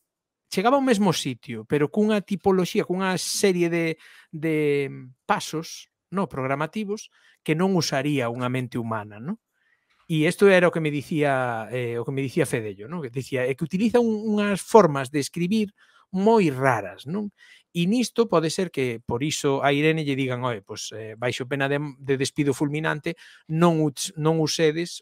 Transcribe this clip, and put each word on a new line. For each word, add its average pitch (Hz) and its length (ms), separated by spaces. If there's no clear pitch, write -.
Chegaba 240 320
ao 269 80
mesmo 202 240
sitio, 120 560
pero 147 240
cunha 214 320
tipoloxía, 190 640
cunha 185 320
serie 180 520
de, 165 280
de 151 560
pasos, - 640
no, 185 160
programativos 156 840
que 156 80
non 185 240
usaría 143 480
unha 123 240
mente 127 240
humana, 110 480
no? 175 160
E 156 160
isto 196 240
era 180 160
o 160 80
que 170 80
me 151 80
dicía, 131 800
eh, 120 240
o 117 80
que 127 80
me 135 80
dicía 135 320
Fedello, 107 400
no? 180 80
Que 123 160
dicía, 127 320
é 131 80
que - 80
utiliza 214 400
un, 226 80
unhas 208 320
formas 147 560
de 143 80
escribir 196 480
moi 196 400
raras, 120 560
non? 120 240
E 170 160
nisto 233 400
pode 165 240
ser 180 240
que 123 240
por 120 240
iso 139 400
a 139 80
Irene 156 320
lle 139 160
digan, 127 240
"Oe, 120 240
pois, - 240
eh, 110 240
baixo 123 320
pena 139 240
de, 143 80
de 139 400
despido 143 320
fulminante, 156 640
non 165 320
uts-, 151 400
non 160 240
usedes 160 600